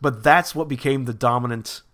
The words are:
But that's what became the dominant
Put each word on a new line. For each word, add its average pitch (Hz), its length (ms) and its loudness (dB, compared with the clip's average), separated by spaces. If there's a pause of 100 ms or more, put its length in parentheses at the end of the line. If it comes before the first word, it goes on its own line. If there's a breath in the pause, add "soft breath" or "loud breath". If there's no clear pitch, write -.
But 127 220 -2
that's 170 320 4
what 156 140 -4
became 135 380 -2
the 117 80 -4
dominant 120 640 -2 (140)